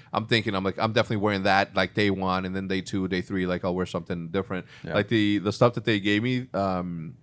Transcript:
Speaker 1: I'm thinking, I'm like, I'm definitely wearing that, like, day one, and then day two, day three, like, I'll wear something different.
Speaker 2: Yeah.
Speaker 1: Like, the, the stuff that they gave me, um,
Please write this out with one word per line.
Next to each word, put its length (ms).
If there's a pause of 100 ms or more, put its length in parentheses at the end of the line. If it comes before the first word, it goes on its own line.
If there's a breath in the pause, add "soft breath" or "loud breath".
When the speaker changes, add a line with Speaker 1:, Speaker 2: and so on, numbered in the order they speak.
(140)
Speaker 1:
I'm 140
thinking, 280
I'm 80
like, 140
I'm 160
definitely 240
wearing 260
that, 320
like, 200
day 160
one, 340
and 100
then 140
day 120
two, 280
day 120
three, 240
like, 200
I'll 100
wear 120
something 420
different. 380 (180 loud breath)
Speaker 2:
Yeah. 80
Speaker 1:
Like, 160
the, 300
the 120
stuff 220
that 120
they 140
gave 240
me, 300
um, 680